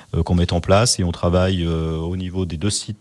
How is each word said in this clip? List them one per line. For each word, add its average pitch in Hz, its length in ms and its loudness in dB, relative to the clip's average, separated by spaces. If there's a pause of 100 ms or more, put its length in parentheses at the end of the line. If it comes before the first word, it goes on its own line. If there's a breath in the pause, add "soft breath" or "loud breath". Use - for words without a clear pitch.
(140)
euh, 85 80 0
qu'on 90 120 0
mette 87 200 2
en 85 80 0
place 101 360 4
et 95 60 0
on 85 80 0
travaille, 90 500 2
euh, 80 360 -2
au 87 180 -4
niveau 92 300 -4
des 85 100 -6
deux 101 140 -2
sites, - 300 -6